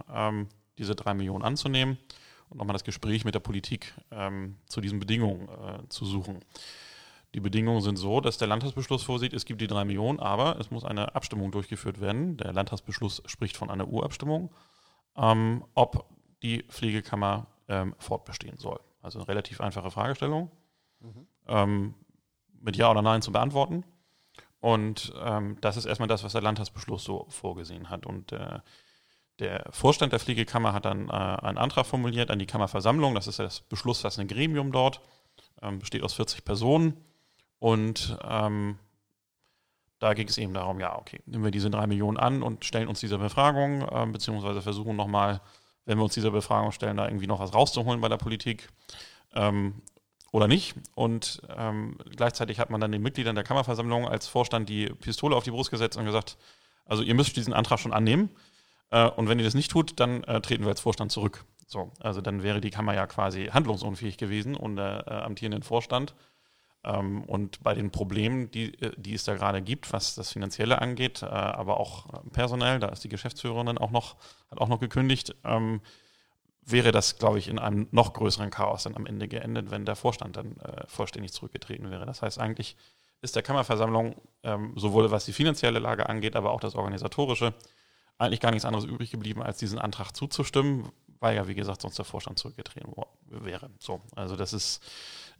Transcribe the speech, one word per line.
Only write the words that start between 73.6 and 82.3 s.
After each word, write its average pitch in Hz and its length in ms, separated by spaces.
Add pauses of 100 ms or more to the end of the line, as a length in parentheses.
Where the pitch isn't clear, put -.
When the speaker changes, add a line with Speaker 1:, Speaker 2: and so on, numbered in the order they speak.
Speaker 1:
auch 110 140
noch, - 240 (340)
hat - 80
auch - 80
noch 117 140
gekündigt, 131 640
ähm, 113 360 (840)
wäre 117 260
das, 110 280
glaub 107 180
ich, 98 100
in 107 140
einem 107 320
noch 117 200
größeren 110 380
Chaos 104 320
dann 107 140
am 104 100
Ende 104 220
geendet, 113 420
wenn 104 140
der 104 100
Vorstand 113 420
dann, 104 200
äh, - 320
vollständig - 440
zurückgetreten - 580
wäre. 92 140
Das 127 160
heißt, 107 200